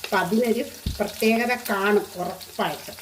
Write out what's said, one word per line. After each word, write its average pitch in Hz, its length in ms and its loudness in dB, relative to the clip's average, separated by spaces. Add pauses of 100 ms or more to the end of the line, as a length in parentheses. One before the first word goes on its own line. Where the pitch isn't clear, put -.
അപ്പം - 200 0
അതിനൊരു 226 400 2 (360)
പ്രത്യേകത 226 540 2 (180)
കാണും 202 360 4 (140)
ഉറപ്പായിട്ട്. - 800 -6